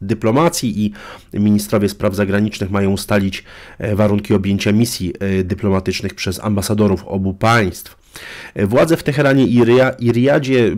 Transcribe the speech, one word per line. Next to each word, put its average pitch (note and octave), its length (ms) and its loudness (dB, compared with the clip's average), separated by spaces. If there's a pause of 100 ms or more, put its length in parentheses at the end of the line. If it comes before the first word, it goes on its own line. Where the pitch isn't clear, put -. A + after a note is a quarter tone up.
dyplomacji A2+ 840 0
i G#2 60 -2 (420)
ministrowie G#2 560 2
spraw G2+ 260 -4
zagranicznych G2+ 560 -2
mają G2 200 0
ustalić, G2 520 -2 (340)
e, G#2 180 -4
warunki G#2 380 2
objęcia G2 380 0
misji, G#2+ 480 0
e, F#2+ 240 -2
dyplomatycznych F#2+ 720 -2
przez - 300 -8
ambasadorów G2+ 600 0
obu F#2+ 300 -4
państw. A2 640 0 (580)
Władze C#3+ 420 2
w - 60 -6
Teheranie C#3 420 2
i A#2+ 180 4
Rija-, B2+ 360 4
i A#2+ 120 0
Riyadzie B2+ 680 2